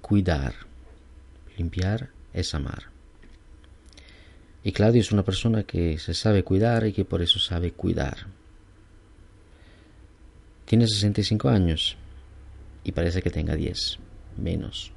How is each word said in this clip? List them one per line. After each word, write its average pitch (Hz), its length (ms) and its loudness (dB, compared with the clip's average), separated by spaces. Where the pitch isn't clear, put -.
cuidar, 85 540 2
limpiar 92 500 -4
es - 220 -4
amar. - 300 -6
Y 98 80 0
Claudio 113 300 6
es 101 100 0
una 101 120 4
persona 107 400 0
que 85 340 -2
se 87 160 -6
sabe 101 280 2
cuidar 110 440 2
y 101 80 0
que 95 100 0
por 87 160 -2
eso 85 180 2
sabe 85 340 -2
cuidar. 82 560 -2
Tiene 113 240 4
sesenta 104 320 2
y 101 40 2
cinco 110 260 2
años 90 480 2
y - 100 -6
parece 87 280 0
que 87 80 -2
tenga 78 280 -2
diez, - 420 -4
menos. - 580 -6